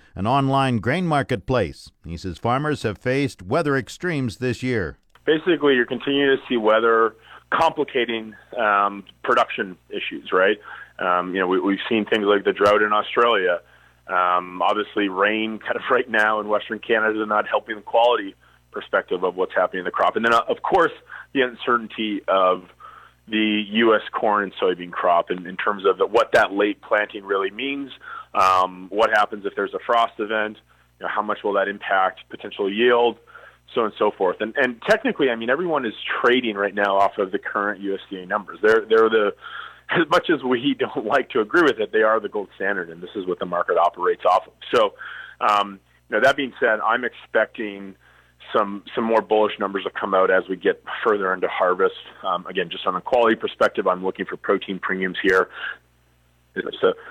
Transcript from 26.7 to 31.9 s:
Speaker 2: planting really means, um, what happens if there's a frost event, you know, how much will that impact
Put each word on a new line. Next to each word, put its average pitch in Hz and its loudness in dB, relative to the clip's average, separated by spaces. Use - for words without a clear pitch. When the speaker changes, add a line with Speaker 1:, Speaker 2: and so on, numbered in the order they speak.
Speaker 2:
planting 104 -2
really 98 -2
means, 139 -8
um, 92 2
what 107 2
happens 104 0
if 98 -8
there's 98 -4
a 95 -6
frost 117 0
event, 107 -4
you 95 -8
know, - -6
how 107 -2
much 104 -6
will 104 -2
that 98 0
impact 98 -2